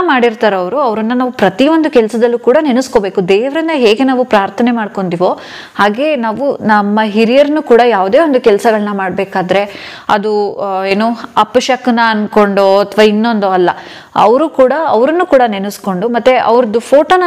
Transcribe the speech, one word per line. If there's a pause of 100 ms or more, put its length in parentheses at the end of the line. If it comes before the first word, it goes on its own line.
ಮಾಡಿರ್ತಾರೋ
ಅವ್ರು,
ಅವ್ರನ್ನ
ನಾವು
ಪ್ರತಿಯೊಂದು
ಕೆಲ್ಸದಲ್ಲೂ
ಕೂಡ
ನೆನೆಸ್ಕೋಬೇಕು.
ದೇವ್ರನ್ನ
ಹೇಗೆ
ನಾವು
ಪ್ರಾರ್ಥನೆ
ಮಾಡ್ಕೊಂತೀವೋ (340)
ಹಾಗೆ
ನಾವು
ನಮ್ಮ
ಹಿರಿಯರನ್ನು
ಕೂಡ
ಯಾವುದೇ
ಒಂದು
ಕೆಲ್ಸಗಳನ್ನ
ಮಾಡ್ಬೇಕಾದ್ರೆ (140)
ಅದು,
ಆ,
ಏನು (300)
ಅಪಶಕುನ
ಅನ್ಕೊಂಡೋ
ಅಥವಾ
ಇನ್ನೊಂದೋ
ಅಲ್ಲ, (440)
ಅವರು
ಕೂಡ, (140)
ಅವ್ರನ್ನು
ಕೂಡ
ನೆನೆಸ್ಕೊಂಡು,
ಮತ್ತೆ
ಅವ್ರದ್ದು
ಫೋಟೋನ